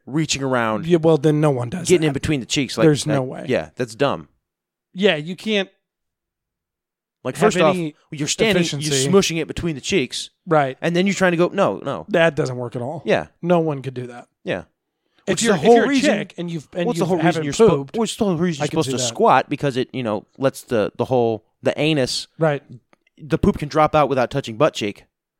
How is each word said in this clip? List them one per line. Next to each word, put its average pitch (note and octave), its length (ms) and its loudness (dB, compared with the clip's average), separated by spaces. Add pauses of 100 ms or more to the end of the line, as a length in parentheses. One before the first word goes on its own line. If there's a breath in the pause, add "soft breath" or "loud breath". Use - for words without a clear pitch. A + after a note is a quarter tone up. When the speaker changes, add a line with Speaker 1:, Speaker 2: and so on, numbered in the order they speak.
Speaker 1:
reaching C#3+ 380 -4
around. B2 420 -2
Speaker 2:
Yeah, E3+ 120 4
well, D#3+ 200 4
then D3+ 240 2
no D3+ 100 4
one A#2+ 180 -4
does F3 180 -8
Speaker 1:
Getting E3+ 140 4
Speaker 2:
that. D#3 60 2
Speaker 1:
in C#3+ 60 0
between C#3+ 260 -2
the A2 60 -8
cheeks - 320 -4
like - 80 4
Speaker 2:
There's D3+ 200 4
Speaker 1:
that. D3+ 80 -2
Speaker 2:
no C3 100 -2
way. C3+ 240 -10
Speaker 1:
Yeah, F2 280 -2
that's A2+ 200 -6
dumb. A2 320 -2 (680)
Speaker 2:
Yeah, F#3 220 2
you D#3 220 -8
can't G3+ 320 -4 (1500)
Speaker 1:
Like, B2+ 140 -6
Speaker 2:
have G3+ 160 2
Speaker 1:
first F3 100 -2
off, F#3+ 120 4
Speaker 2:
any E3+ 200 -6 (160)
Speaker 1:
you're D3 160 -4
standing, F#3+ 360 2
you're D3+ 180 -2
Speaker 2:
efficiency. C#3+ 260 0
Speaker 1:
smushing F3+ 320 2
it D3 80 -4
between D#3+ 280 -6
the B2 60 -10
cheeks. - 480 -2 (160)
Speaker 2:
Right. D3 360 0
Speaker 1:
And E3+ 140 -2
then F#3 120 2
you're G3 80 0
trying F#3 160 2
to E3+ 60 0
go, E3+ 100 4
no, D3 300 0
no. F#2+ 320 -8
Speaker 2:
That E3 260 2
doesn't C3 220 -4
work B2 180 -10
at B2+ 60 -6
all. C#3 240 -10
Speaker 1:
Yeah. A2+ 220 -2 (140)
Speaker 2:
No E3+ 200 2
one D3+ 200 -4
could B2+ 120 -10
do B2 140 -10
that. A#2+ 200 -18 (160)
Speaker 1:
Yeah. G#2+ 220 -6 (640)
Speaker 2:
If G3 60 -2
Speaker 1:
Which - 80 -4
is G#3+ 60 0
Speaker 2:
you're, A3 80 4
Speaker 1:
the D#3+ 60 -4
whole G3+ 100 6
Speaker 2:
if A#3+ 60 10
you're A#3 80 4
a B3 40 0
Speaker 1:
reason, C4+ 300 2
Speaker 2:
chick - 180 -10
and F3 140 -6
you've, D#3+ 220 -8
and F3 120 -2
Speaker 1:
what's E3 140 -2
the F#3 60 0
Speaker 2:
you - 20 -4
Speaker 1:
whole F3+ 100 0
reason D#3 80 -2
Speaker 2:
haven't E3 200 2
Speaker 1:
you're C#3+ 80 -4
suppo-, A3 160 6
Speaker 2:
pooped, C#3 280 -2
Speaker 1:
what's A3+ 180 -2
the A#3 100 -2
whole F#3 120 0
reason D#3+ 240 -2
Speaker 2:
I D3 40 0
Speaker 1:
you're - 20 -4
Speaker 2:
can C#3 40 -4 (120)
Speaker 1:
supposed - 40 0
Speaker 2:
see C3+ 40 -4
Speaker 1:
to B2 60 -2
Speaker 2:
that. B2 100 -2
Speaker 1:
squat? C3 420 4
Because C#3 260 -2
it, B2 160 -2
you B2+ 120 -6
know, G#2 240 -4 (100)
lets C3+ 240 -2
the, G#2+ 360 0
the A#2+ 80 -2
whole, A#2 400 0 (180)
the B2+ 180 0
anus, D3 460 -2 (100)
Speaker 2:
Right. D3+ 240 0 (560)
Speaker 1:
the D#3 220 -4
poop - 180 2
can D3+ 100 -6
drop D#3 280 2
out D3+ 120 4
without B2 220 0
touching C3 260 -6
butt C#3 200 0
cheek. G#2 300 -6 (340)